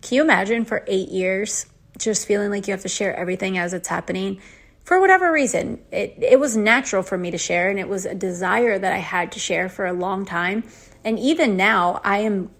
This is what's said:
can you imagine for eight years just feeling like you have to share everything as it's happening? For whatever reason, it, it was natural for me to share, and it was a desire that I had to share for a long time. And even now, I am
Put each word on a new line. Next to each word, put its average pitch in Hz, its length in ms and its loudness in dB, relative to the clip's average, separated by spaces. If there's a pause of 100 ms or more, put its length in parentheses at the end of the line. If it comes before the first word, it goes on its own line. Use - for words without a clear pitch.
can - 140 -2
you 269 80 6
imagine 226 420 2
for - 220 -4
eight 190 220 -2
years 190 560 -4 (320)
just 214 280 -2
feeling 202 240 0
like 202 180 -4
you 202 40 -2
have 196 100 -4
to 190 80 -8
share 196 260 -2
everything 185 420 -4
as 175 160 -2
it's 175 140 -6
happening? 190 520 -4 (460)
For 370 140 4
whatever 370 320 6
reason, 269 600 0
it, - 280 -4
it - 200 8
was 254 180 0
natural 214 460 2
for 190 120 -4
me 180 140 -4
to 170 80 -6
share, 175 320 0
and 196 80 -2
it 190 100 -4
was 190 180 -4
a - 100 -6
desire 190 640 0
that 190 120 0
I 185 60 0
had 175 360 -4
to 208 60 -12
share 180 300 -2
for 190 160 -6
a 180 80 -2
long 190 320 -4
time. 185 380 -2 (400)
And 220 160 -2
even 269 380 2
now, 185 460 2
I 202 160 2
am 202 300 -2 (100)